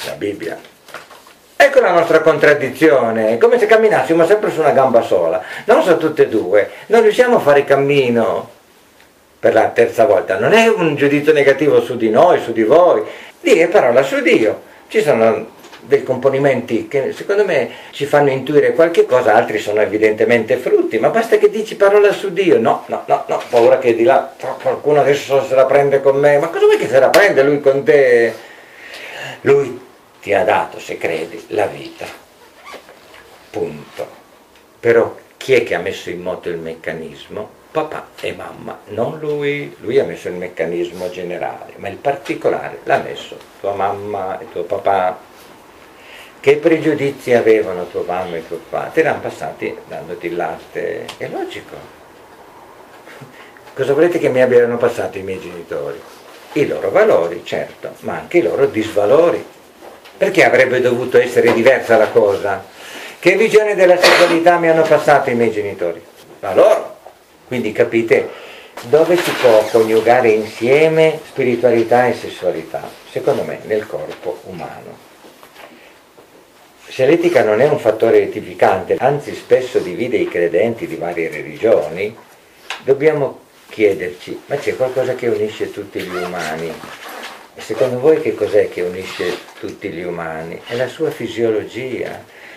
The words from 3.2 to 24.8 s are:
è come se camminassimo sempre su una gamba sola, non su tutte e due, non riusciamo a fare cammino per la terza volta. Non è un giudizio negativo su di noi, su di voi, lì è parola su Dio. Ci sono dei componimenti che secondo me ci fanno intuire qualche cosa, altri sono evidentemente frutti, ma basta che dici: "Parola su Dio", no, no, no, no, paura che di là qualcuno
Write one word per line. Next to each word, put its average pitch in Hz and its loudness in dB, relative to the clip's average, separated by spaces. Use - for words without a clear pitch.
è 117 0
come 240 4
se 208 2
camminassimo 170 4
sempre 202 2
su 156 -4
una 143 2
gamba 120 4
sola, 90 0
non 262 4
su 165 2
tutte 151 0
e 127 2
due, 98 0
non 226 4
riusciamo 233 4
a - 2
fare 143 4
cammino 131 0
per 104 2
la 110 4
terza - 2
volta. 95 0
Non 135 0
è 226 4
un 175 0
giudizio 143 2
negativo 139 4
su 120 -6
di 110 0
noi, 156 4
su 117 -8
di 110 0
voi, 139 4
lì 277 4
è 175 4
parola 131 4
su 277 -2
Dio. 131 2
Ci 220 -2
sono 113 0
dei 127 0
componimenti 127 -2
che 131 -4
secondo 202 -2
me 135 -2
ci 143 -6
fanno 143 2
intuire 131 2
qualche 170 4
cosa, 113 2
altri 113 0
sono 104 -2
evidentemente 110 2
frutti, - 0
ma 135 2
basta 214 0
che 208 4
dici: 202 -8
"Parola 202 4
su 190 -6
Dio", 170 2
no, 113 0
no, - -8
no, - -2
no, - -4
paura 123 4
che 123 2
di 113 2
là 127 2
qualcuno 143 0